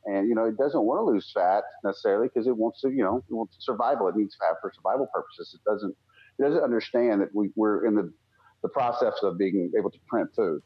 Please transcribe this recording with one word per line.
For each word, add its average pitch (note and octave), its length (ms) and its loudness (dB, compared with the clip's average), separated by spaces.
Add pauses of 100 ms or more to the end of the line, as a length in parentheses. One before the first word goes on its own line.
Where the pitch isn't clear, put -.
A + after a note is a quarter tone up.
and, G2 220 0
you A#2+ 60 2
know, A2+ 100 0
it A2+ 120 -2
doesn't C#3 260 0
wanna D3 200 2
lose A#2+ 300 0
fat G2+ 320 2 (200)
necessarily G#2 440 0
'cause A#2 180 -2
it B2+ 100 2
wants A2 260 -2
to, C3+ 80 0
you C3 120 0
know, G#2+ 160 0
it - 160 -8
wants A2+ 260 -6
survival. A#2+ 480 0
It F2+ 80 -2
needs G#2 200 -2
fat E2 240 0
for G2 120 -6
survival B2 400 -2
purposes. - 420 -10
It - 140 -4
doesn't, G2+ 280 -2 (420)
it C3+ 40 2
doesn't D3 200 2
understand A#2+ 600 0
that F#2+ 120 -4
we, G#2 220 0
we're G#2+ 280 2
in G#2+ 100 2
the, F#2+ 180 0 (500)
the G#2 60 -4
process A#2+ 540 0
of F2+ 160 -2
being F#2 380 0
able F#2 140 0
to - 160 -20
print - 280 -2
food. E2 320 0